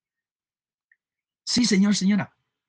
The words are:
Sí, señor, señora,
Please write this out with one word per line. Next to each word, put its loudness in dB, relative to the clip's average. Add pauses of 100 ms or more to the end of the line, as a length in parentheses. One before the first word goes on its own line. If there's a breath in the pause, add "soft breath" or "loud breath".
(1400)
Sí, -2
señor, 2
señora, -2 (320)